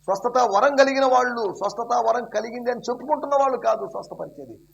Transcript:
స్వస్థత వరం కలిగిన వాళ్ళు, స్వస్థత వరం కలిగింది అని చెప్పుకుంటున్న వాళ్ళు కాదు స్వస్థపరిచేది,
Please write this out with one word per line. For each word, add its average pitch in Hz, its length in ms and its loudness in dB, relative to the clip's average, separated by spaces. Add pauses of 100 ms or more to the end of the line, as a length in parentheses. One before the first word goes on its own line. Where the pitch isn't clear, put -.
స్వస్థత 240 360 0
వరం 240 380 4
కలిగిన 269 280 4
వాళ్ళు, 247 500 2
స్వస్థత 233 400 -4 (140)
వరం 233 160 0
కలిగింది 233 460 -6
అని 233 100 -4
చెప్పుకుంటున్న 277 600 -4
వాళ్ళు 269 180 2
కాదు 214 280 -2
స్వస్థపరిచేది, - 720 -12 (160)